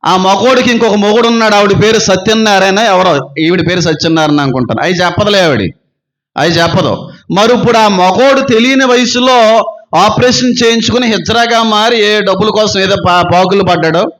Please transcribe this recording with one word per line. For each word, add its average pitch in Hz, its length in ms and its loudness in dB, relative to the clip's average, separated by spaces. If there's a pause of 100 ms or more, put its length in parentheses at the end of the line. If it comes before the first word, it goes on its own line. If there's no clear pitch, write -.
ఆ 180 120 0
మగోడికి 247 540 0
ఇంకొక 226 220 0
మగోడు 214 340 2
ఉన్నాడు, 226 280 0
ఆవిడ 202 280 2
పేరు 220 160 2
సత్యనారాయణ 196 800 0
ఎవరో, 185 600 0
ఈవిడ 160 300 -2
పేరు 175 100 -2
సత్యనారాయణ 160 640 0
అనుకుంటాను. 127 420 -4
అవి 175 100 -2
చెప్పదులే 190 460 0
ఆవిడ, 135 320 0 (680)
అవి 160 140 0
చెప్పదు. 165 600 -2 (200)
మరి 214 220 2
ఇప్పుడు 233 240 0
ఆ 220 100 2
మగోడు 214 540 2
తెలియని 262 440 0
వయసులో 247 520 0 (580)
ఆపరేషన్ 240 680 0
చేయించుకుని 233 440 0
హిజ్రాగా 226 560 0
మారి 220 400 0
ఏ 214 180 0
డబ్బుల 196 280 0
కోసం 208 300 -2
ఏదో 190 160 0 (120)
పా-, 175 260 2
పాకులు 190 300 2
పడ్డాడో 170 400 0 (160)